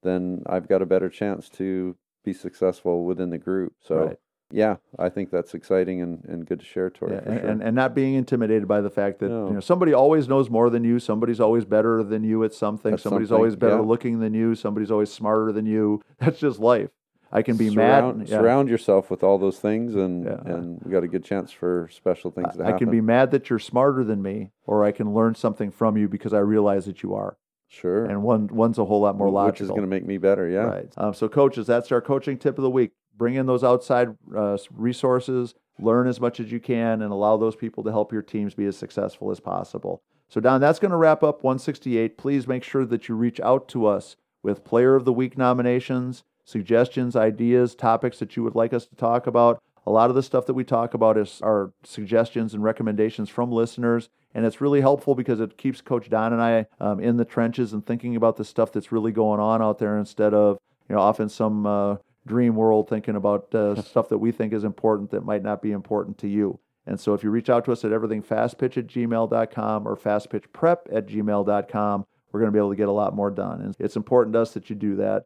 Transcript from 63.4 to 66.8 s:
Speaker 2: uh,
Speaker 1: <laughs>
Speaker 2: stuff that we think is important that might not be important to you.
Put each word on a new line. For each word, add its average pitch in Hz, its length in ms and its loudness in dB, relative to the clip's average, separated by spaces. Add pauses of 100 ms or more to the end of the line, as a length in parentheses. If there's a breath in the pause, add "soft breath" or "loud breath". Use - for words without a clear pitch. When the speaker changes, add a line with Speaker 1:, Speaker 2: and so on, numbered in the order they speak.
Speaker 2:
uh, 104 200 0
Speaker 1:
<laughs> 107 60 -6
Speaker 2:
stuff - 280 -2
that 110 80 0
we 110 160 0
think 107 200 -4
is 104 120 -4
important 104 460 -2
that 101 140 -6
might 104 180 -4
not 104 180 -6
be 107 100 -4
important 101 480 -6
to 107 80 -8
you. 101 320 -2 (260)